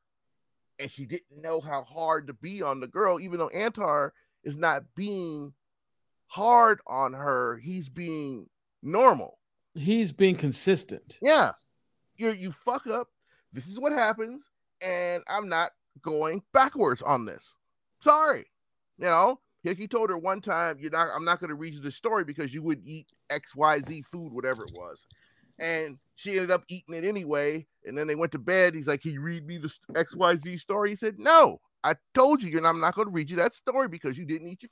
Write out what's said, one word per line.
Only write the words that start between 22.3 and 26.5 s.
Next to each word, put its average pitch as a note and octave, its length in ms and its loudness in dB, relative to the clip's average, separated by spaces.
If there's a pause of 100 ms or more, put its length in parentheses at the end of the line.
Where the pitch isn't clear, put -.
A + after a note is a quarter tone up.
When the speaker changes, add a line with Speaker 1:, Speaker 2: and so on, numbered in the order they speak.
Speaker 1:
you D#3 80 -10
wouldn't D3 240 -4
eat D#3 260 -16 (180)
X D3 260 -8
Y D3+ 240 4
Z C#3+ 220 -10
food," E3 300 -12
whatever B2+ 320 -4
it - 100 -14
was. F2 320 -16 (520)
And D#3+ 400 -4 (180)
she G3 200 -6
ended F#3 160 0